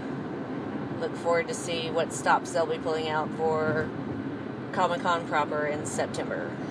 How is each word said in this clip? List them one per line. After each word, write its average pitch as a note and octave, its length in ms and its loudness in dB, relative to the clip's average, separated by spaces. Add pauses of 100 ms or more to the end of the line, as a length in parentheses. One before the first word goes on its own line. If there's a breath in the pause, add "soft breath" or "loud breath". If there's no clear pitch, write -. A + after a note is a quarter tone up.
(1000)
look D#3 180 -2
forward E3+ 300 2
to D#3+ 60 -4
see E3 360 -2
what E3 240 2
stops - 380 4
they'll E3 140 4
be D#3+ 120 0
pulling D#3+ 320 0
out D3+ 280 2
for D#3 500 2 (840)
Comic-Con F3 540 2
proper D3+ 380 2
in D3 200 -2
September. A#2+ 640 -2 (220)